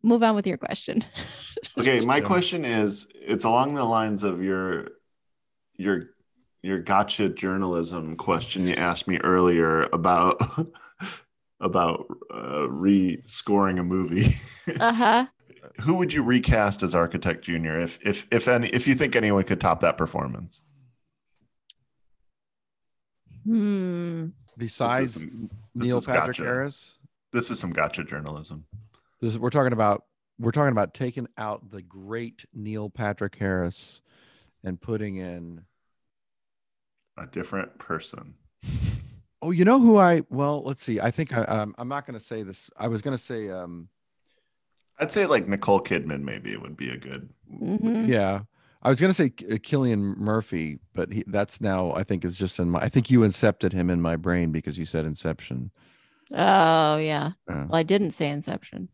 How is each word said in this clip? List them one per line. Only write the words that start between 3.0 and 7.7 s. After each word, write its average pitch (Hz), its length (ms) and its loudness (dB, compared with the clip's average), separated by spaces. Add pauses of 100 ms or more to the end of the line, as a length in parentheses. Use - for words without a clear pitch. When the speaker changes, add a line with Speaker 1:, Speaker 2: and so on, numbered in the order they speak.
Speaker 2:
it's 101 300 -4
along 127 300 2
the 135 100 -2
lines 110 380 0
of 92 200 -2
your, 92 480 -2 (840)
your, 90 340 -2 (520)
your 95 160 -2
gotcha 101 520 2
journalism 87 880 -4